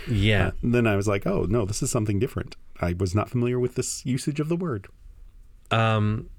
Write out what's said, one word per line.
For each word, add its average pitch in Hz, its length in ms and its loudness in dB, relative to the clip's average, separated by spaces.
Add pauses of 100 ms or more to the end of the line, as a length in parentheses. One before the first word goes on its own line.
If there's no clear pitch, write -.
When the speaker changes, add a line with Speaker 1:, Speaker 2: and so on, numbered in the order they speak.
Speaker 1:
Yeah. 101 400 4
Speaker 2:
Uh, - 20 -2 (120)
then 120 240 4
I 107 80 4
was 101 140 0
like, 101 180 2
"Oh 95 220 0
no, 110 160 2
this 98 180 -4
is 135 80 0
something 107 300 0
different." - 340 -4 (260)
I 85 120 0
was 90 200 0
not 104 160 2
familiar 123 300 0
with 123 160 0
this - 320 -4
usage 135 320 -2
of 151 100 -2
the 170 80 0
word. 156 300 -4 (840)
Speaker 1:
Um. 110 560 2 (100)